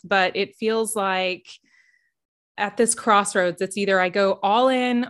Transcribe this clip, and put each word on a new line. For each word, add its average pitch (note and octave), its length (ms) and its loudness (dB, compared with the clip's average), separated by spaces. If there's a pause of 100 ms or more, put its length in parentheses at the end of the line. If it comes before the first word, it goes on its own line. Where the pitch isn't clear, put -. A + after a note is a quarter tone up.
but F#3 320 0
it G3 200 -6
feels A3 400 -4
like F#3 500 -4 (1120)
at G#3 200 -6
this A3+ 180 2
crossroads, G3+ 680 2
it's F#3+ 140 -6
either G3 240 2
I F#3 80 2
go G3 340 0
all A3 260 2
in B3 420 0